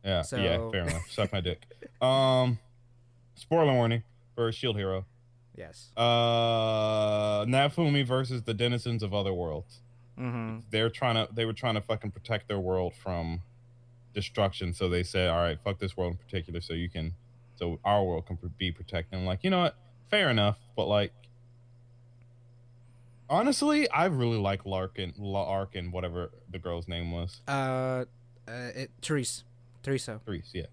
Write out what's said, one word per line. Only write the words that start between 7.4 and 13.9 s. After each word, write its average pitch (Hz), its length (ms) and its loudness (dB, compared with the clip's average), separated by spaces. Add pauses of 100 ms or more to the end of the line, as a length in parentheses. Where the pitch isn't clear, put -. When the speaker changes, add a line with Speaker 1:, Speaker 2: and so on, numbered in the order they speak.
Speaker 1:
Naofumi 143 600 2
versus 127 380 -2
the 117 100 -4
denizens 117 500 -2
of 98 100 -4
other 98 200 0
worlds. 82 460 -6 (400)
Speaker 2:
Mm-hmm. 117 400 -6 (100)
Speaker 1:
They're 113 200 2
trying 117 260 0
to, 110 180 0
they 113 120 -2
were 110 80 -2
trying 117 220 0
to 104 60 0
fucking 107 300 -4
protect - 380 -6
their 101 100 -2
world 92 340 0
from 85 480 -4 (720)